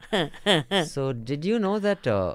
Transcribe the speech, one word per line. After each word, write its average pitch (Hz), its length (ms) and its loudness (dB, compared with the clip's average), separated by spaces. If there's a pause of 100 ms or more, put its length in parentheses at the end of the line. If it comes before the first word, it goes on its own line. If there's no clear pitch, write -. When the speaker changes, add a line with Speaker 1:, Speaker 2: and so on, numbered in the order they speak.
(120)
Speaker 1:
<laughs> 180 760 0
Speaker 2:
So, 135 260 -2
did 135 320 -6
you 226 140 2
know 202 180 0
that, 202 300 0
uh, 95 280 2